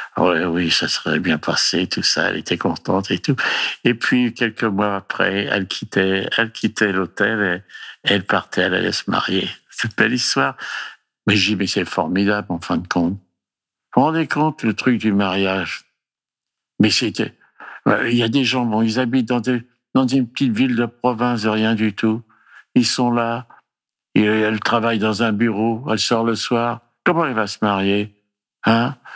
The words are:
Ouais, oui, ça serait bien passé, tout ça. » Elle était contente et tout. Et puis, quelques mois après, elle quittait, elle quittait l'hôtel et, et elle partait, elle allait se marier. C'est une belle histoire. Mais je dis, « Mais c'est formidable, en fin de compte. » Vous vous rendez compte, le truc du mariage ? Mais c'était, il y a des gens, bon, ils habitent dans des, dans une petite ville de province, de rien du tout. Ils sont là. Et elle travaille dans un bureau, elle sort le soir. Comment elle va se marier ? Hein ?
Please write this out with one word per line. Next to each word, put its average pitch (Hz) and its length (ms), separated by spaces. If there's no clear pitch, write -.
Ouais, 85 280
oui, 85 240
ça 82 180
serait 78 320
bien 80 200
passé, - 480
tout - 160
ça. » 87 260
Elle 92 80
était 82 220
contente 95 500
et 127 80
tout. - 180
Et 123 120
puis, 120 400
quelques 113 280
mois 101 320
après, 98 560
elle 98 160
quittait, 95 680
elle 113 140
quittait 110 400
l'hôtel 95 720
et, - 40
et 98 40
elle 95 120
partait, - 360
elle 92 140
allait 92 160
se - 180
marier. 95 400
C'est - 160
une 107 100
belle 113 160
histoire. 135 420
Mais 101 100
je 98 140
dis, « 107 80
Mais 92 100
c'est 92 160
formidable, 98 680
en 87 120
fin - 160
de 95 100
compte. » 92 300
Vous 123 100
vous - 40
rendez 160 180
compte, 151 380
le 110 100
truc 117 260
du 107 120
mariage ? 95 720
Mais 104 100
c'était, 110 460
il 117 300
y 120 80
a 113 60
des 131 160
gens, 123 180
bon, 110 180
ils 113 200
habitent 123 260
dans 123 140
des, 123 220
dans 131 140
une 127 220
petite 127 240
ville 123 240
de 120 80
province, 120 560
de 110 80
rien 110 260
du 107 180
tout. 113 300
Ils 123 120
sont 123 260
là. 117 360
Et 107 80
elle 107 380
travaille 113 380
dans 107 240
un 113 100
bureau, 113 560
elle 110 100
sort 113 240
le 113 120
soir. 117 440
Comment 170 220
elle 135 80
va 107 140
se - 140
marier ? 101 540
Hein ? 117 300